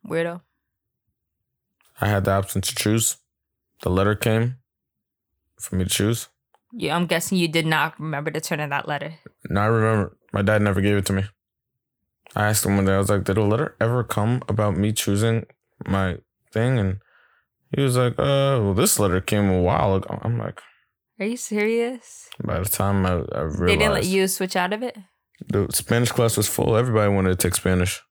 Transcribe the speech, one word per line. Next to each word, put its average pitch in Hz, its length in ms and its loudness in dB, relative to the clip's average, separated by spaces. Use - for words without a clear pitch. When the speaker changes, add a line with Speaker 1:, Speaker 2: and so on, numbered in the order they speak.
Speaker 1:
Weirdo. 170 360 -4
Speaker 2:
I 104 80 2
had 101 160 2
the 98 80 4
option 98 280 0
to - 140 -6
choose. 110 440 0
The 92 80 -2
letter 101 240 2
came 113 420 0
for - 180 -8
me 92 80 0
to 87 60 -4
choose. 110 380 -2
Speaker 1:
Yeah, 165 240 -4
I'm 175 100 0
guessing 175 320 -2
you 170 80 2
did 160 200 0
not 156 340 0
remember 151 320 -6
to 160 80 -4
turn 160 180 -6
in 147 120 -6
that 139 180 -6
letter. 147 260 -6
Speaker 2:
No, 104 120 0
I 107 60 2
remember. 110 500 2
My 101 100 2
dad 107 200 4
never 101 180 2
gave 101 160 4
it 98 100 0
to 98 60 -2
me. 98 120 0
I 104 140 0
asked 107 180 0
him 98 80 2
one 98 120 4
day, 95 80 4
I 95 40 2
was 95 120 2
like, 98 120 0
"Did 98 160 0
a 107 60 2
letter 104 360 0
ever 120 220 0
come 113 460 -2
about 104 280 0
me 104 160 0
choosing 110 540 0
my 95 320 0
thing?" 120 300 0
And 95 180 -2
he - 80 -2
was 127 160 2
like, 123 220 2
"Uh, 139 420 2
well, 101 140 2
this 117 240 2
letter 92 220 2
came 104 280 2
a 92 140 2
while 95 320 2
ago." - 280 -4
I'm 117 140 -2
like, - 240 -8
Speaker 1:
Are 190 60 -4
you 233 100 -6
serious? 233 920 -4
Speaker 2:
By - 160 -4
the 95 100 -4
time 98 380 2
I, 92 60 2
I 73 300 -2
realized. 80 260 -4
Speaker 1:
They - 80 4
didn't - 180 4
let - 120 0
you 190 200 2
switch 185 300 -4
out 180 160 0
of 214 100 -6
it? 247 140 -8
Speaker 2:
The - 240 0
Spanish 117 400 0
class 117 260 2
was 104 120 0
full. - 280 0
Everybody 107 360 2
wanted 95 180 2
to 92 60 0
take 90 180 0
Spanish. 92 560 0